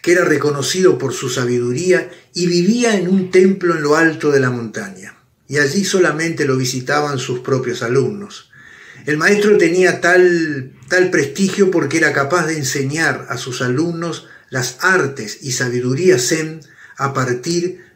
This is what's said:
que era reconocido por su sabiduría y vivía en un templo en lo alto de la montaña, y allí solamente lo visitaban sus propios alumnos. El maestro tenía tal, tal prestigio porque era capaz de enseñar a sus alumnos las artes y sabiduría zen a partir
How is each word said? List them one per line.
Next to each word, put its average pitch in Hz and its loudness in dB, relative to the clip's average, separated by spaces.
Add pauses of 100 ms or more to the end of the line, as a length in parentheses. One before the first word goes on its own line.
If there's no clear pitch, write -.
que 170 2
era 180 4
reconocido 147 2
por 127 -4
su 131 -6
sabiduría 127 0 (240)
y 175 -2
vivía 208 2
en 175 0
un 190 2
templo 185 4
en 156 -4
lo 147 4
alto 156 2
de 139 4
la 127 2
montaña, 107 -10 (280)
y 139 -2
allí 160 0
solamente 156 0
lo 131 0
visitaban 135 -2
sus 127 -6
propios 123 -2
alumnos. 113 -2 (560)
El 151 -2
maestro 202 4
tenía 175 2
tal, 170 2 (140)
tal 180 2
prestigio 185 0
porque 160 0
era 156 2
capaz 147 0
de 160 -4
enseñar 139 -2
a 127 -6
sus 123 -8
alumnos 165 -4 (220)
las 131 -6
artes 147 -2
y 131 -8
sabiduría 127 0
zen 156 -4 (360)
a 135 -4
partir 165 -4 (100)